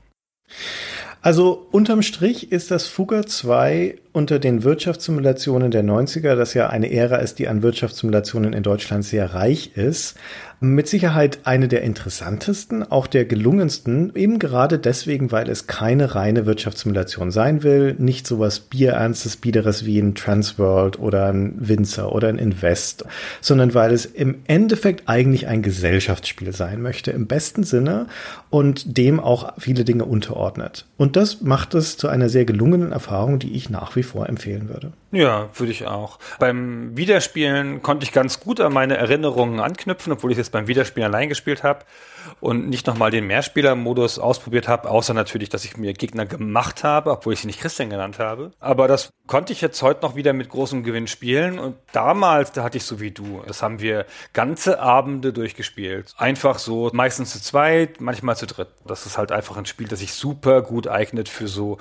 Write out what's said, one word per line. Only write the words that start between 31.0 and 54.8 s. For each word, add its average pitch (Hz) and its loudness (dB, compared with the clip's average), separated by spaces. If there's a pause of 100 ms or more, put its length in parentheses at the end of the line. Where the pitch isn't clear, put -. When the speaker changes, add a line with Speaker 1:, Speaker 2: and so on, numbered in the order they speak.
Speaker 1:
das 208 2
macht 135 0
es 160 0
zu - -4
einer 127 2
sehr 123 4
gelungenen 123 2
Erfahrung, 110 -2
die - -6
ich 131 -8
nach 95 -6
wie 127 0
vor 107 -6
empfehlen 104 -6
würde. 139 -12 (200)
Speaker 2:
Ja, 117 2
würde 117 -4
ich 101 -6
auch. 104 -8 (200)
Beim 123 -2
Wiederspielen 143 0
konnte 143 -2
ich - -8
ganz 131 2
gut 226 -6
an 165 2
meine 131 2
Erinnerungen 123 2
anknüpfen, 170 -4
obwohl 127 -2
ich 113 0
es 120 -4
beim 107 -4
Wiederspielen 123 0
allein 123 0
gespielt 147 -4
habe 143 0 (540)
und 120 -2
nicht 123 -4
nochmal 113 2
den 110 0
Mehrspieler-Modus 123 0
ausprobiert 120 0
habe, 117 0
außer 113 2
natürlich, 107 -2
dass - -6
ich - -14
mir 104 -6
Gegner 110 -6
gemacht 110 -4
habe, 151 2
obwohl 113 -2
ich - -6
sie 107 -10
nicht 101 -12
Christian 143 -6
genannt 101 -8
habe. 117 -6
Aber 131 2
das 135 2 (140)
konnte 165 -2
ich - -8
jetzt 156 -4
heute 135 2
noch 135 -4
wieder 143 0
mit 131 -6
großem 131 -4
Gewinn 113 -6
spielen. 151 -2
Und 131 -8 (160)
damals, 151 2
da 123 -6
hatte 120 -4
ich - -8
so 110 -10
wie 107 -8
du, 101 -12
das 101 -10
haben 110 -4
wir 107 -2 (280)
ganze 160 0
Abende 131 2